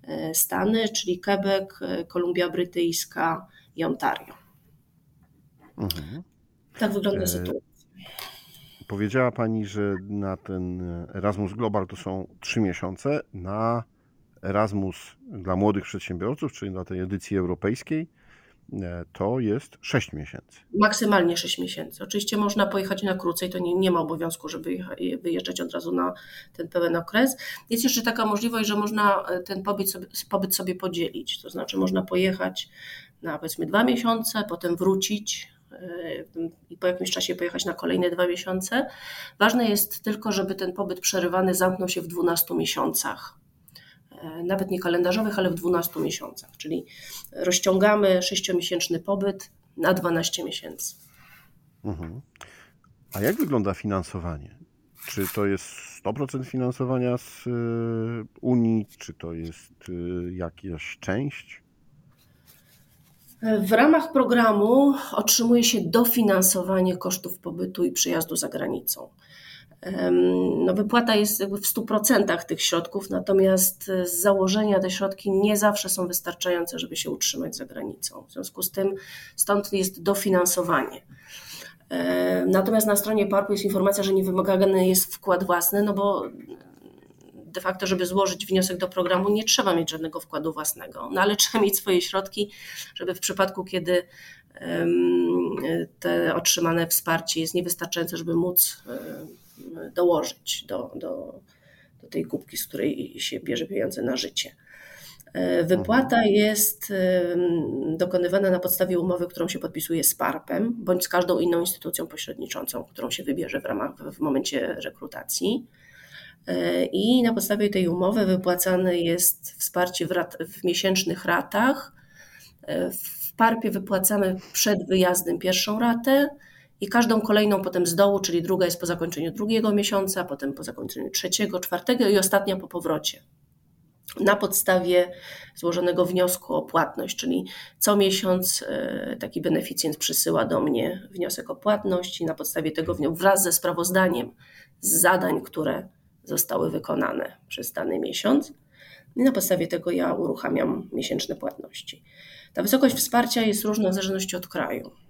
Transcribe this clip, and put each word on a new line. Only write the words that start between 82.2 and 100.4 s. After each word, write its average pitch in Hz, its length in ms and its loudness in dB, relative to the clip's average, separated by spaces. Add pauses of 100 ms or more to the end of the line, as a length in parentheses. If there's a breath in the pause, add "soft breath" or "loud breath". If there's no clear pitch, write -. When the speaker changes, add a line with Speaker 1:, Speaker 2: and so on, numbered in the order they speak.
Speaker 1:
natomiast 190 420 4
na 202 80 4
stronie 202 320 2
parp-u 196 240 2
jest 202 140 0
informacja, 196 380 2
że 190 100 2
nie 190 100 4
wymagany 185 640 4
jest 185 280 2
wkład 180 280 2
własny, 175 400 2
no 202 100 2
bo 196 360 0 (1040)
de - 280 -12
facto, 190 260 -2
żeby 180 180 0
złożyć 190 400 0
wniosek 185 320 0
do 185 100 -4
programu, 185 420 0
nie 214 140 2
trzeba 202 320 2
mieć 165 140 0
żadnego 160 300 -8
wkładu 156 340 -6
własnego, - 580 -8
no 185 100 2
ale 202 140 4
trzeba 214 280 4
mieć 202 140 4
swoje 185 240 2
środki, 196 500 -2 (440 loud breath)
żeby 180 200 -6
w - 40 -16
przypadku, 190 440 0
kiedy, 180 400 0 (500 loud breath)
em, 85 360 -2 (1080)
te 170 360 0
otrzymane 170 520 0
wsparcie 165 540 -2
jest 160 120 -4
niewystarczające, 170 640 -4
żeby 165 180 -2
móc, 180 520 0
em, 156 400 -12 (680)
dołożyć - 720 0